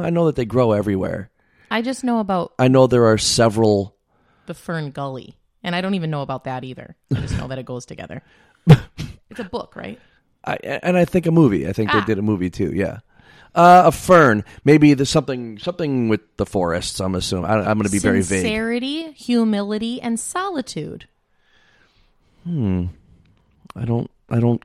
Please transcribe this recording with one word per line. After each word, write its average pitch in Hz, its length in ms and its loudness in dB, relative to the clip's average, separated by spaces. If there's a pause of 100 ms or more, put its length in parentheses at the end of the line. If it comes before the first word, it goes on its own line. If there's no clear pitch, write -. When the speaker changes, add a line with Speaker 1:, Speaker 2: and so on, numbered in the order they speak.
Speaker 1:
I 165 40 -2
know 170 160 2
that 147 100 0
they 123 100 -2
grow 113 260 2
everywhere. 95 580 -2 (420)
Speaker 2:
I 220 100 -2
just 262 220 -6
know 233 160 0
about 190 400 -4
Speaker 1:
I 127 80 4
know 131 200 6
there 120 200 4
are 110 100 4
several 107 760 0 (500)
Speaker 2:
the 175 80 -14
Fern 156 380 -10
Gully, 135 460 -12 (260)
and 175 120 -6
I 185 60 -4
don't 190 140 -2
even 165 140 -4
know 147 120 -4
about 131 240 -8
that 127 180 -8
either. 127 320 -18 (180)
I - 60 -2
just - 180 -6
know - 120 -8
that 131 100 -8
it 127 60 -12
goes 123 200 -12
together. - 360 -16 (460)
Speaker 1:
<laughs> 160 60 12 (560)
Speaker 2:
It's - 120 -14
a 180 80 -10
book, - 260 -12
right? 214 240 -14 (480)
Speaker 1:
I, - 360 -8
and 180 140 0
I 175 80 4
think 170 200 -2
a 160 60 2
movie. 104 360 4
I 98 60 -6
think 107 180 -2
they 294 80 2
Speaker 2:
Ah. - 60 -4
Speaker 1:
did 110 140 -2
a - 20 -4
movie 95 280 -2
too, 87 240 -4
yeah. 95 260 -4 (560)
Uh, 175 320 8
a 165 40 6
fern. 139 520 4 (200)
Maybe 147 300 6
there's 135 160 0
something, 123 500 -4
something 143 500 -4
with 107 120 0 (160)
the 101 80 -2
forests, 90 560 -4
I'm 92 140 -4
assuming. 90 300 -4
I, 104 100 0 (140)
I'm 107 80 0
gonna 104 120 -2
be 101 100 -2
very 95 220 0
vague. 92 200 -2
Speaker 2:
Sincerity, 247 720 -6
humility, 220 880 -4
and 233 180 -6
solitude. 330 880 -10 (1400)
Speaker 1:
Hmm. 104 420 -2 (920)
I 117 100 -8
don't, 117 240 -4 (200)
I 117 100 0
don't, 120 260 2